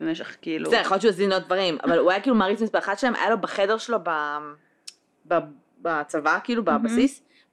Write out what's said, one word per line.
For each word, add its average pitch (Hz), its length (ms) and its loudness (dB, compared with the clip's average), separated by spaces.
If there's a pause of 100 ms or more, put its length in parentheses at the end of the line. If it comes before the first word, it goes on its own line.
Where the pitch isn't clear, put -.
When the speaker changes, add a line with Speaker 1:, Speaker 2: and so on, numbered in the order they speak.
Speaker 1:
במשך, 160 420 -6
כאילו 160 280 -4
Speaker 2:
בסדר, 165 100 2
יכול 190 140 0
להיות 190 80 0
שהוא 226 80 4
האזין 190 200 2
לעוד 185 120 0
דברים, 185 420 0
אבל 170 140 2
הוא 170 120 4
היה 190 100 2
כאילו 254 160 2
מעריץ 208 260 2
מספר 208 160 0
אחת 196 200 -2
שלהם, 247 160 0
היה 190 160 0
לו 220 100 0
בחדר 196 380 0
שלו 226 240 -2
ב-, 151 360 -4 (920)
ב-, 170 100 4 (440)
בצבא, 156 640 0
כאילו, 233 180 0
Speaker 1:
מהמם. 151 200 2
Speaker 2:
בבסיס, 240 400 2 (300)